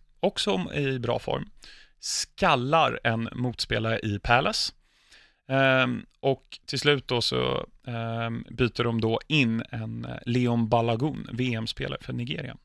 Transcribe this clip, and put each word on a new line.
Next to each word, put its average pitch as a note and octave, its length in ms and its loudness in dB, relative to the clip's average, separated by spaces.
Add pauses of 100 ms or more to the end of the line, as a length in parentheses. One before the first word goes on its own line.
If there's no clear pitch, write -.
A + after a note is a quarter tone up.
(200)
också F#3+ 540 -2
i C3+ 260 0
bra A#2 200 -2
form, - 300 -4 (500)
skallar C#3+ 1040 2
en A2+ 300 0
motspelare A2+ 640 -2
i G2+ 240 -2
Palace. D3 500 2 (760)
Ehm, C3 560 2 (140)
och - 460 -2
till C3+ 140 -6
slut C#3+ 280 2
då A#2+ 140 2
så, B2 460 0 (200)
ehm, A#2 600 -4
byter A#2+ 340 0
de A2+ 180 0
då A2+ 260 2
in A#2 440 2
en, A2+ 340 -8
eh, B2 100 -8 (100)
Leon A#2 440 2
Balogun, A#2 640 2
V B2 220 -2
M-spelare B2 460 -6
för B2+ 120 -8
Nigeria. B2 520 -6